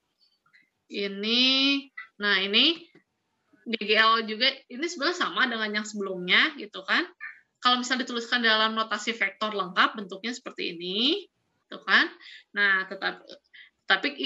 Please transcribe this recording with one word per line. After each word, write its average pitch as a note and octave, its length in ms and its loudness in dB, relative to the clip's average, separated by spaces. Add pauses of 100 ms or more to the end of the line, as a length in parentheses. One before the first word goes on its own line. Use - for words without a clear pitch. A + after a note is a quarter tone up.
(840)
Ini, G#3+ 600 0 (760)
nah G3+ 200 4
ini A#3 360 4 (880)
G A3+ 160 -8
G G#3 160 0
L A3+ 320 6
juga, A3+ 200 0 (200)
ini B3 160 -8
sebenarnya E4+ 320 -2
sama A3 320 0
dengan G#3+ 320 -2
yang G#3+ 80 -6
sebelumnya G3 720 0
gitu G3 240 -12
kan. A#3 160 0 (560)
Kalau B3 240 2
misal B3+ 160 -2
dituliskan A#3+ 480 -2
dalam A3 320 4
notasi A3 400 -4
vektor G#3 400 -4
lengkap G3 400 0
bentuknya F#3+ 320 -10
seperti - 480 -8
ini, A#3 480 -2 (400)
gitu - 160 -16
kan. A3+ 240 4 (480)
Nah, G3 320 2
tetap, F3+ 400 -6 (640)
tapi G3+ 240 2 (120)